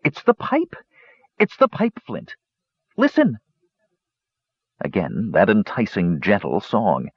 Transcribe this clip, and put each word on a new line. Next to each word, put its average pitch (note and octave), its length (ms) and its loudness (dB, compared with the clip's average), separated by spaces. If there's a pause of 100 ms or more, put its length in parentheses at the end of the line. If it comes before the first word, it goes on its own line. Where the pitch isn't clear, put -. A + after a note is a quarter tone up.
It's - 200 -4
the A#3+ 100 2
pipe! D#4+ 420 -4 (640)
It's - 180 0
the C4 100 4
pipe, - 380 -4
Flint! D#2+ 300 -12 (640)
Listen! C4+ 400 2 (1400)
Again, F#2+ 540 -4
that F#2+ 160 6
enticing, G2+ 720 0
gentle D#2 400 0
song. F2 580 -2